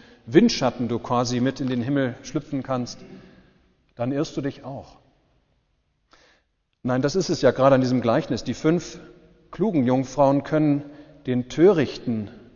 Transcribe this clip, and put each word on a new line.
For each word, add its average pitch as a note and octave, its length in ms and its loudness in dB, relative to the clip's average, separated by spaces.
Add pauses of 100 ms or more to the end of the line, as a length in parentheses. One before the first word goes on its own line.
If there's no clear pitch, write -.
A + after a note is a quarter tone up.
(260)
Windschatten B2+ 640 2
du A#2 100 -2
quasi B2 420 -2
mit C3 200 -2
in C3+ 80 -4
den B2 140 -2
Himmel C3 400 -2
schlüpfen C#3+ 400 -6
kannst, B2 360 -6 (960)
dann A#2+ 180 -4
irrst C#3+ 240 -4
du D#3+ 40 -4
dich C3+ 240 -8
auch. B2+ 340 -16 (1800)
Nein, B2 200 0
das C#3+ 140 0
ist F#3 120 0
es D#3+ 140 -4
ja C3 80 6
gerade C3 240 6
an C3 60 6
diesem B2+ 200 2
Gleichnis. A#2+ 440 0
Die B2 100 -4
fünf - 460 -2 (500)
klugen E3+ 360 0
Jungfrauen C3+ 580 2
können D3+ 400 0 (420)
den B2 220 -2
Törichten B2+ 840 2 (260)